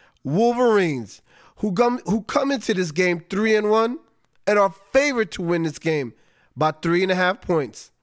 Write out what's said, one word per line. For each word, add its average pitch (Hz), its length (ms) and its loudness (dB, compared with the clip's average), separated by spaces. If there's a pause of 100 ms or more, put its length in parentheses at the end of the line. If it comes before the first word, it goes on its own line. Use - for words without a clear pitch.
(220)
Wolverines, 202 1000 0 (340)
who 208 160 -4
come, 240 320 0
who 208 180 -2
come 277 300 -2
into 226 220 -2
this 180 180 -4
game 175 380 -2
three 214 260 0
and 208 140 0
one 226 280 0 (480)
and 208 120 2
are 196 160 2 (180)
favored 262 400 0
to 196 100 -8
win 170 200 0
this 156 160 -4
game 147 340 -2 (420)
by 151 180 0
three 170 300 0
and 190 80 0
a 180 60 0
half 185 240 0
points. 151 500 -4 (120)